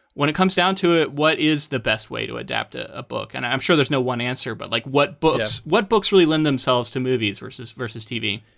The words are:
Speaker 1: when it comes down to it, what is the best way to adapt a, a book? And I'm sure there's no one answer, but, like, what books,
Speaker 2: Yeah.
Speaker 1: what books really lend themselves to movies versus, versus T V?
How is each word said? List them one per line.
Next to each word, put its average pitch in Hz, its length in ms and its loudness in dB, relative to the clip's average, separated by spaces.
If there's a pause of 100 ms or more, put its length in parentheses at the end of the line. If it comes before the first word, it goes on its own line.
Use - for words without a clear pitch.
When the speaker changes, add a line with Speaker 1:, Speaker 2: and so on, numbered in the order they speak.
(140)
Speaker 1:
when 143 160 0
it 151 60 -4
comes 185 200 2
down 185 200 2
to 170 260 2
it, 147 100 0
what 151 280 0
is 151 280 2
the 135 120 -4
best 110 300 -4
way - 160 -6
to 117 120 -8
adapt - 360 -6
a, - 260 -12
a 123 40 -12
book? 113 320 -10
And 131 100 -6
I'm 127 140 0
sure 175 160 2
there's 143 160 2
no 139 80 2
one 123 220 -2
answer, 123 340 -4
but, - 160 -12
like, 113 140 -2
what 139 340 0
books, 123 460 0
Speaker 2:
Yeah. 160 60 -12
Speaker 1:
what 196 180 2
books 220 240 2
really 185 120 8
lend 156 200 2
themselves 127 460 0
to 131 100 -4
movies 113 380 0
versus, 113 340 -14
versus 117 320 -10
T 120 140 -8
V? 110 220 -4 (160)